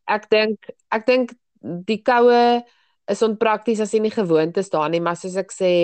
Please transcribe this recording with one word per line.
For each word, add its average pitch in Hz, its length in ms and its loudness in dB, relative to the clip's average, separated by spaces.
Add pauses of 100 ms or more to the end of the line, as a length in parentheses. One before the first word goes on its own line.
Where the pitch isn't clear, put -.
ek 208 240 -4
dink, 214 400 0 (220)
ek 220 140 -4
dink 254 260 0 (560)
die 214 140 -4
koue 240 600 4 (460)
is 208 160 -4
onprakties 220 560 0
as 208 140 -6
jy 220 60 0
nie 214 120 -2
gewoond 165 480 0
is 190 100 -4
daar 156 200 -2
nie, 170 100 -2
maar 170 160 -2
soos 185 200 -10
ek 190 140 -6
sê, 185 220 -2 (120)